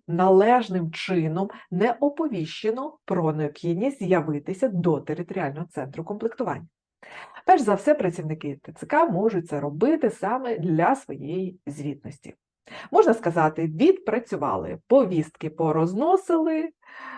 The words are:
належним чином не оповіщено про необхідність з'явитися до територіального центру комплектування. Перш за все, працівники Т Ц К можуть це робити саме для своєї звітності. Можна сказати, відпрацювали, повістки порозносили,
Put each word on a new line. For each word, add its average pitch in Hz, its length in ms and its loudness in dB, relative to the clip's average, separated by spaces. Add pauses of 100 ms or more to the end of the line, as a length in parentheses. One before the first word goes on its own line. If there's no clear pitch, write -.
належним 185 840 4
чином 180 580 -2 (200)
не 202 220 2
оповіщено 262 1120 -4
про 165 280 0
необхідність 170 640 -2
з'явитися 170 720 0
до 170 320 0
територіального 156 640 -6
центру 135 380 -10
комплектування. 208 600 -6 (800)
Перш 339 180 6
за 202 120 2
все, 294 200 2
працівники 156 680 -4
Т 165 100 -18
Ц - 140 -14
К 320 200 4
можуть 196 420 0
це 147 120 -4
робити 214 500 0
саме 233 480 -4
для 170 380 2
своєї 175 720 -8
звітності. 143 680 -12 (560)
Можна 330 240 6
сказати, 165 520 0
відпрацювали, 202 1200 0
повістки 180 640 2
порозносили, 311 1200 0 (480)